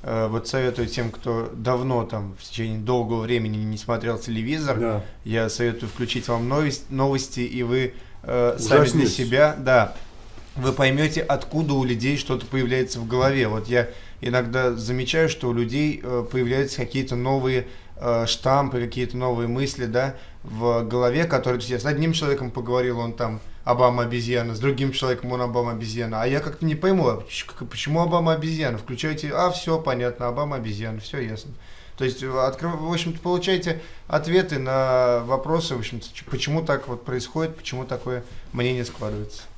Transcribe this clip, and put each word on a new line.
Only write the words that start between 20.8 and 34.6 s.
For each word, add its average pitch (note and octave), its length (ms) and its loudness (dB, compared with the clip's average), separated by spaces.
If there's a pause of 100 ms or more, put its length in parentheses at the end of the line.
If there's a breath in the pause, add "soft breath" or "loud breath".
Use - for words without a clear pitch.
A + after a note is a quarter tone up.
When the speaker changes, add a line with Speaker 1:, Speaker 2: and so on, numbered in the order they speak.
Speaker 1:
голове, B2 360 4
которые, C3 360 2
то - 20 -6
есть B2 80 -6
я B2 80 0
с A2 60 -6
одним D3+ 300 2
человеком C#3 360 0
поговорил, B2 480 0
он A#2 140 -4
там A2 260 -4 (260 soft breath)
Обама A#2+ 380 6
обезьяна, A#2 540 0
с - 20 -6
другим C3+ 320 2
человеком B2+ 400 -2
он B2 100 -2
Обама A#2+ 300 0
обезьяна, A2 500 -4
а A#2+ 60 2
я C#3 140 2
как-то D3+ 260 -4
не D#3 80 2
пойму, F3+ 320 4
а A2+ 120 2
поч-, - 260 -10
к-, - 200 -12
почему D3 360 -2
Обама E3 320 4
обезьяна? D#3 440 0
Включаете, D3 560 -4
а, F3 200 4
все D#3+ 260 0
понятно, B2 480 -2
Обама C#3 300 -2
обезьяна, A2 420 -6
все C3 220 -8
ясно. A2 320 -8 (440 soft breath)
То C3+ 80 -2
есть, B2+ 200 -2
э, - 40 -4
открыв-, C3+ 520 0
в E3 120 -2
общем-то, E3 280 -4
получаете F3 600 0 (280 loud breath)
ответы D#3 500 2
на B2+ 680 4